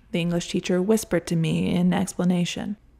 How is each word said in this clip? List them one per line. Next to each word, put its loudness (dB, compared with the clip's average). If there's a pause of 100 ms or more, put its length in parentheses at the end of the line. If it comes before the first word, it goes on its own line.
(120)
the -2
English -2
teacher 0
whispered 0
to -2
me 0
in 4
explanation, -2 (220)